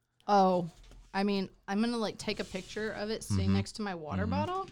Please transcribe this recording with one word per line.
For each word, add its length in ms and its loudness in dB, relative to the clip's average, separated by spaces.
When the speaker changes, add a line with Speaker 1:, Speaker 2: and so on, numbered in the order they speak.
Speaker 1:
Oh, 440 6
I 100 2
mean, 260 0
I'm 140 0
gonna, 160 0
like, 180 -2
take 240 -4
a 40 -6
picture 480 -6
of 180 -6
it 120 -6
sitting 240 0
Speaker 2:
Mm-hmm. 80 4
Speaker 1:
next 180 0
to 100 -8
my 120 -2
water 280 -4
Speaker 2:
Mm-hmm. 80 0
Speaker 1:
bottle. 420 0